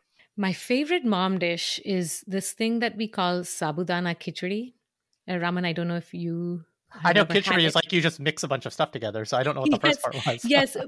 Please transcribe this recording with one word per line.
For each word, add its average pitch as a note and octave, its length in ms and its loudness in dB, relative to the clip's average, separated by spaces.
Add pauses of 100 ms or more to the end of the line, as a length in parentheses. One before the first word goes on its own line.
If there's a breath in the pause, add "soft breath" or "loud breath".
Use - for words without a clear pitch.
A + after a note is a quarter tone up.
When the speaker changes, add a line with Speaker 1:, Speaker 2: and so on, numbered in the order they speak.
(380 soft breath)
Speaker 1:
My F#3+ 160 0
favorite D4 520 0
mom F#3+ 340 2
dish E3+ 460 -2
is F3+ 420 -2
this F#3+ 240 -2
thing A3+ 280 0
that A3 180 -2
we G#3+ 100 -2
call F3+ 340 0
sabudana F3 760 -2
khichdi. G3+ 580 -6 (560)
Uh, F3+ 80 -2
Raman, F3 280 0
I E3+ 80 0
don't E3+ 140 -2
know F3 80 -2
if E3+ 180 -8
you E3+ 520 -4 (280)
Speaker 2:
I E3 140 -2
Speaker 1:
have F3 80 6
Speaker 2:
know G#3 60 8
Speaker 1:
ever E3+ 120 2
had F#3+ 100 4
Speaker 2:
khichdi F3 200 4
is D#3 100 4
Speaker 1:
it. - 20 -4
Speaker 2:
like - 180 2
you F3 80 4
just D#3 180 0
mix D3+ 240 -2
a D3+ 40 -4
bunch C3+ 180 -2
of B2 80 -6
stuff - 180 0
together, A2 340 -4
so B2+ 120 0
I C3 60 2
don't C#3+ 120 0
know C3+ 60 -4
what C#3 100 2
the B2+ 80 2
first D4 200 2
Speaker 1:
Yes, - 20 -10
Speaker 2:
part B2+ 260 -4
was. A#2+ 180 -2
<laughs> A#3 40 0
Speaker 1:
yes, C#4 280 4 (100)